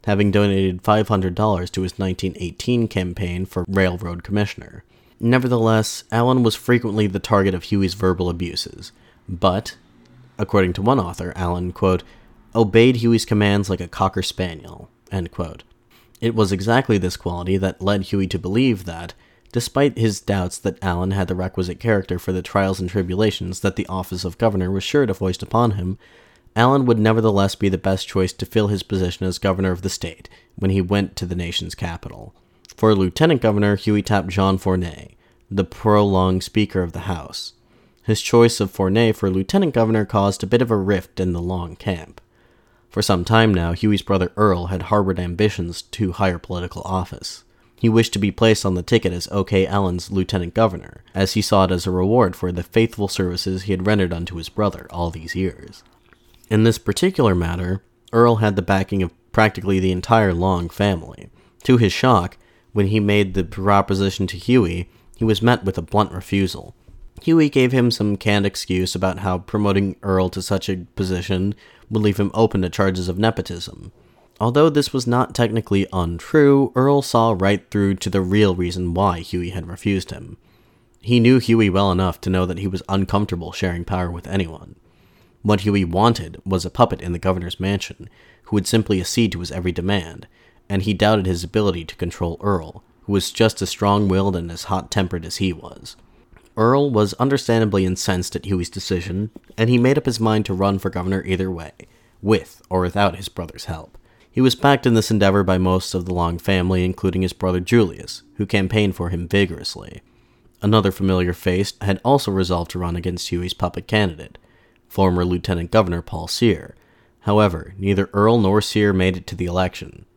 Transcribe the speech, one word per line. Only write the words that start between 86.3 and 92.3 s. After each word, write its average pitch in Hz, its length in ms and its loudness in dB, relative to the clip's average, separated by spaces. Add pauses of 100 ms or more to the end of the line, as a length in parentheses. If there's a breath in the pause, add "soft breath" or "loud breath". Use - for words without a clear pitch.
was 92 200 -2
a - 40 -6
puppet - 320 2
in 87 100 -8
the 87 80 -6
governor's 92 400 -2
mansion, - 500 -6 (340 soft breath)
who - 120 -4
would 101 100 0
simply 107 340 0
accede 101 340 0
to 87 60 -8
his 85 120 -10
every 90 220 -4
demand, 87 520 -4 (440 soft breath)
and 98 120 -2
he 104 120 0
doubted 104 320 2
his 87 180 -2
ability 90 420 0
to - 120 -16
control 85 440 -6